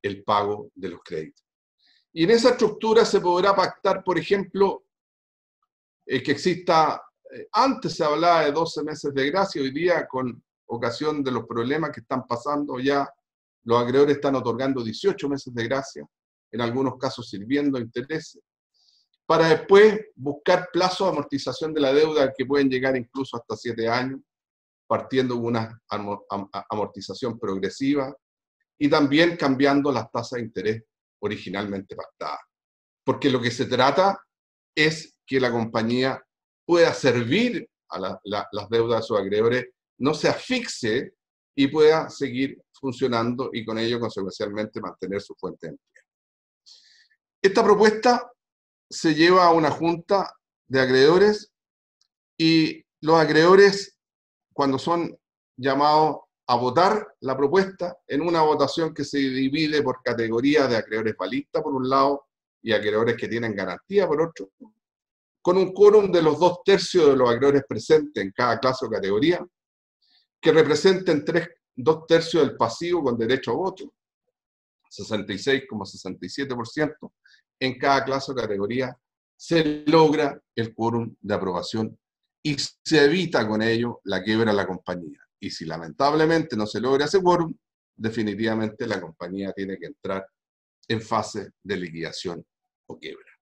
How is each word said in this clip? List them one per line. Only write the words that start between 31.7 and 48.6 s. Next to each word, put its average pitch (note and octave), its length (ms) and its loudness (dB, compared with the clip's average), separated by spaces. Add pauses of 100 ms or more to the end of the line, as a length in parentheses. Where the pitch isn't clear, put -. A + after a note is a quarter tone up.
pactadas. D2+ 420 -10 (640)
Porque B2+ 240 -2
lo B2+ 120 0
que A#2+ 100 -2
se A#2 160 -4
trata C#3+ 580 2 (520)
es D#3 500 -2
que C3 140 0
la B2 100 0
compañía A#2 760 -2 (400)
pueda E3 300 4
servir C#3 720 0 (200)
a F2 100 -10
la, F#2 260 -8
la, G#2 280 -8
las G2+ 160 -8
deudas A#2 320 0
de - 60 -10
sus G#2 120 0
acreedores, A2 520 0 (280)
no C#3+ 160 0
se - 140 0
asfixie - 840 -4 (420)
y C#3 100 2
pueda D3+ 440 4
seguir C3 520 -6 (100)
funcionando B2 800 -4
y A2 120 -8
con A2 140 -6
ello, A#2 200 -2
consecuencialmente, G#2+ 840 -8
mantener F#2+ 400 -8
su - 140 -20
fuente E2 320 -12
de D#2 40 -10
empleo. - 340 -20 (1400)
Esta G3 220 4
propuesta A3 680 4 (580)